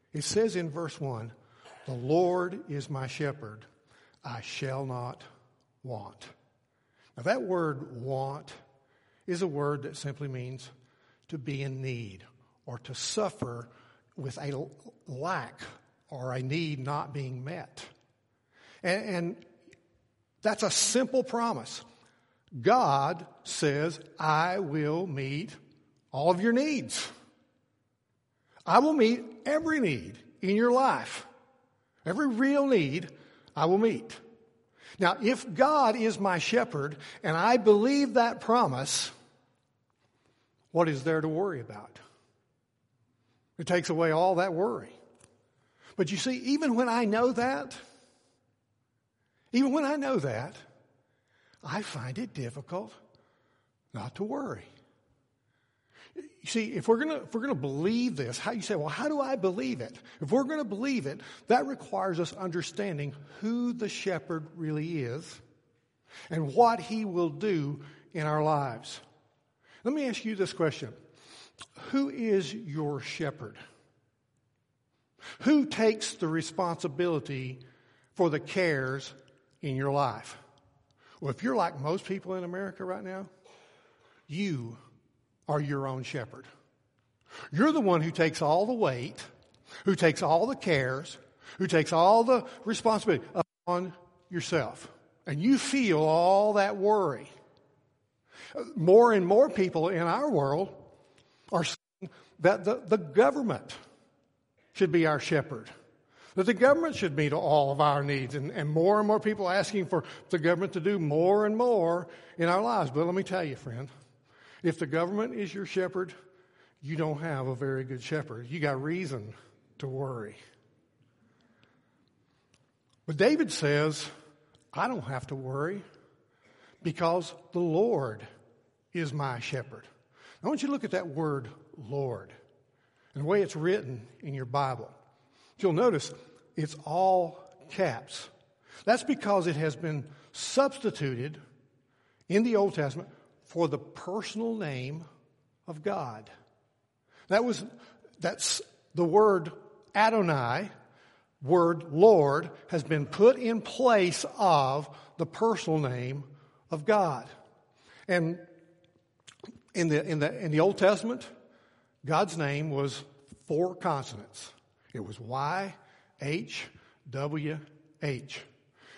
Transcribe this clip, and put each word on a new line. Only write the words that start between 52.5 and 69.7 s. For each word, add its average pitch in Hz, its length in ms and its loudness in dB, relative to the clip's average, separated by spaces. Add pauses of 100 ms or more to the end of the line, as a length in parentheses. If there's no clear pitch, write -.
not 117 240 -12
to 196 80 -6
worry. 220 400 -8 (1500)
You - 320 -16
see, 220 240 -4
if 196 160 -2
we're 226 80 6
gonna, 302 200 -4
if 226 160 -10
we're 226 100 -4
gonna 269 120 -2
believe 165 640 -2
this, 127 200 -4
how, - 140 -4
you 233 120 -6
say, 214 120 -4
"Well, 151 140 -2
how 208 180 -4
do 302 140 0
I 269 160 -2
believe 190 440 -2
it?" - 160 -10 (240)
If 147 120 -2
we're 269 120 4
gonna 294 200 -4
believe 214 420 -4
it, 143 140 -8 (260)
that 254 200 4
requires 190 520 -4
us 170 140 -4
understanding 170 840 -6 (260)
who 240 320 -2
the 226 160 -6
shepherd 165 680 -6
really 156 460 -4
is 127 380 -10 (920)
and 160 220 -2
what 226 280 6
he 220 240 -4
will 175 240 0
do 147 520 -2 (320)
in 156 140 -4
our 151 160 0
lives. 143 580 -2 (840)